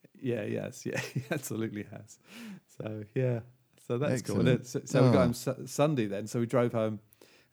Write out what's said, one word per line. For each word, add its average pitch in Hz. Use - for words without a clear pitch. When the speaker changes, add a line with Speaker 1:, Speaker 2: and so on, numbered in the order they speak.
Speaker 1:
Yeah, 120
yes, 107
yeah, -
<laughs> -
he 127
absolutely 110
has. -
So, 107
yeah. 123
So 120
that's 131
cool. 104
And 87
Speaker 2:
Excellent. -
Speaker 1:
it, -
so, 127
so 131
we 120
got 101
Speaker 2:
Oh. 90
Speaker 1:
home 82
Su-, -
Sunday 143
then. 101
So 120
we 120
drove 120
home, 110